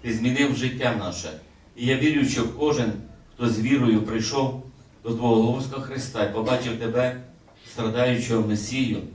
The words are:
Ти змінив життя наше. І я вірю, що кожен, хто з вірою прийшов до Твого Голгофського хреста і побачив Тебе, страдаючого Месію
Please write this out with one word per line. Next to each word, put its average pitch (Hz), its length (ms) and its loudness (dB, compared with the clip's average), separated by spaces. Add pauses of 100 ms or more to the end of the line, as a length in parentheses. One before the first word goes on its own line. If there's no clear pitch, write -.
Ти 120 120 -2
змінив 127 420 2
життя 123 420 -2
наше. - 420 -8 (360)
І 120 100 -4
я 131 100 4
вірю, 147 280 4
що 113 240 0
кожен, 135 440 0 (420)
хто 120 140 -2
з 107 120 0
вірою 120 420 4
прийшов 117 600 -2 (420)
до 117 100 -2
Твого 117 200 4
Голгофського 120 480 2
хреста 117 420 -4
і 101 100 -2
побачив 120 440 -2
Тебе, 123 420 0 (520)
страдаючого 113 760 2
Месію 107 500 0 (160)